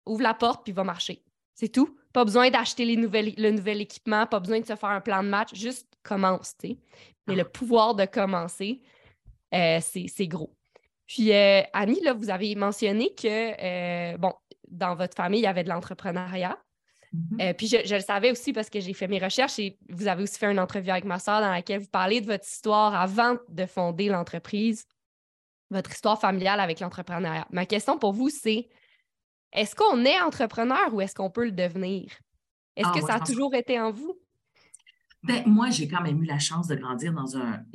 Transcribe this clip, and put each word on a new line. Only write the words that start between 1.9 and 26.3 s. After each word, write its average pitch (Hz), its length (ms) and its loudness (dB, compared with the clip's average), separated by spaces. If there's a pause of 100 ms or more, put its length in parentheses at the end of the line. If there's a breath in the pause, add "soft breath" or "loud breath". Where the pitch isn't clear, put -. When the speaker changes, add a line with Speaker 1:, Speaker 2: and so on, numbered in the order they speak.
Speaker 1:
Pas 247 120 4
besoin 240 260 6
d'acheter 240 340 0
les 233 120 2
nouvelles, 214 400 0
le 214 140 2
nouvel 208 300 0
équipement, 214 460 0
pas 214 140 0
besoin 220 200 -2
de 226 60 -6
se 208 100 -6
faire 208 140 -4
un 196 100 -2
plan 196 220 0
de 202 60 -2
match, 202 260 -2
juste 226 340 -10 (140)
commence, 190 560 0
tu 175 100 -10
sais. 226 100 -10 (480 soft breath)
Mais 196 80 -2
Speaker 2:
Ah. - 40 0
Speaker 1:
le 175 60 2
pouvoir 226 500 2
de 196 100 2
commencer, 196 760 -2 (760 soft breath)
euh, 165 280 4
c'est, 185 260 -6
c'est - 200 -2
gros. 160 260 -8 (520 soft breath)
Puis, 214 260 4
euh, 196 300 8 (100)
Annie, 220 300 2
là, 302 120 4
vous 214 160 -4
avez 202 240 -2
mentionné 202 600 0
que, 180 1000 -4
euh, - 40 -8
bon, 185 140 0 (360)
dans 180 260 -4
votre 180 220 -4
famille, 196 240 0
il 226 40 4
y - 20 4
avait 185 180 2
de 165 40 -6
l'entrepreneuriat. 180 920 -6 (540 soft breath)
Speaker 2:
Mhm. 165 280 -6
Speaker 1:
Euh, 185 140 0
puis 220 140 -4
je, 233 160 6
je 202 100 -2
le 196 60 0
savais 202 320 2
aussi 247 200 -4
parce 220 160 -6
que 208 120 -6
j'ai 185 120 -6
fait 190 160 -6
mes 190 120 -2
recherches 247 400 0
et 196 180 -6 (100)
vous 190 200 -6
avez 185 160 0
aussi 196 140 -8
fait 208 120 0
une 196 80 2
entrevue 185 320 -2
avec 185 140 0
ma 185 160 -4
sœur 208 200 0
dans 202 100 2
laquelle 185 300 -4
vous 196 80 -12
parlez 196 320 2
de 202 60 -6
votre 208 200 -4
histoire 214 480 2
avant 202 420 2 (120)
de 170 180 -6
fonder 180 420 -2
l'entreprise, 202 760 -2 (840)
votre 190 220 -6
histoire 214 280 0
familiale 190 400 2